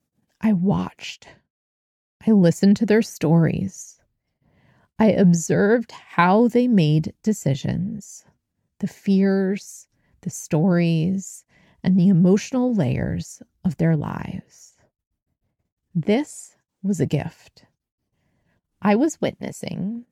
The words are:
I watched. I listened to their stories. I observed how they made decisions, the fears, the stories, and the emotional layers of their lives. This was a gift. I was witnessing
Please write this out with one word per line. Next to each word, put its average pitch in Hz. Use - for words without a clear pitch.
I 220
watched. 170
I 220
listened 196
to 208
their 214
stories. -
I 220
observed 190
how 196
they 247
made 160
decisions, 196
the 202
fears, 196
the -
stories, 170
and 190
the 180
emotional 202
layers 160
of 165
their 160
lives. -
This 208
was 190
a 131
gift. -
I 202
was 302
witnessing -